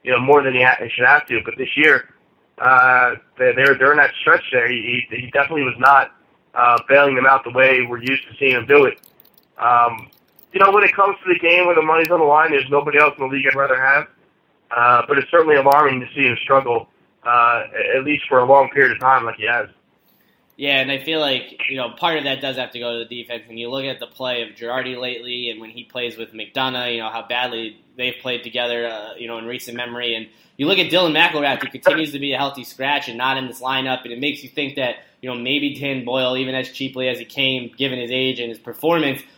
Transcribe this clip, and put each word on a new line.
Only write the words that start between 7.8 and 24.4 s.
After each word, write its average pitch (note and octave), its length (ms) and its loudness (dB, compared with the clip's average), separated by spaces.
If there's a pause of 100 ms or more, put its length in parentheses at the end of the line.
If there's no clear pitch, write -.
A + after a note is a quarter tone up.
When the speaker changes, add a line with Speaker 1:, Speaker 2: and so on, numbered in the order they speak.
Speaker 1:
we're A#2+ 160 -8
used C3+ 300 -4
to - 100 -20
seeing C3+ 140 0
him A#2+ 120 -2
do C#3+ 220 6
it. B2 120 -2 (600)
Um, A#2+ 500 2 (440)
you F#3+ 80 -2
know, G3 120 8
when G3+ 120 4
it F#3+ 100 2
comes G3 280 2
to F3+ 100 0
the E3+ 60 0
game F3 280 2
where F3 80 2
the D#3+ 80 4
money's D#3+ 280 2
on F3 100 2
the D#3+ 40 4
line, D#3 260 4
there's C3+ 200 0
nobody C#3+ 280 2
else D3 200 4
in C3+ 100 -4
the C3 60 -6
league C3+ 120 -4
I'd C3+ 80 2
rather C3 240 0
have. C#3 300 0 (600)
Uh, A#2+ 360 4
but C#3+ 120 0
it's C3+ 120 -2
certainly D#3+ 240 4
alarming C#3 460 4
to B2 120 -10
see C#3 140 0
him A#2+ 160 0
struggle, B2+ 460 0 (360)
uh, A#2+ 480 2
a-, G#2+ 260 -2
at C3+ 60 -4
least D3 240 -4
for C3 120 2
a B2 40 4
long C3+ 260 6
period C3 220 2
of - 80 -8
time B2+ 240 2
like A2 120 -6
he G#2+ 100 -6
has. A2+ 220 -2 (880)
Speaker 2:
Yeah, C#3 240 0
and C3 100 -4
I C3+ 80 -4
feel D#3 220 -4
like, C3 480 -4
you C3+ 80 -8
know, B2 140 -6
part E3 260 -2
of D3 80 -6
that C3 160 -4
does C3+ 160 -6
have B2 160 -8
to B2 60 -14
go A#2+ 200 -8
to A#2 80 -12
the A#2+ 160 -14
defense. A2+ 260 -12
And A2+ 120 -14
you A#2+ 100 -10
look C3+ 140 -6
at B2+ 160 -10
the A#2 60 -12
play B2 360 -8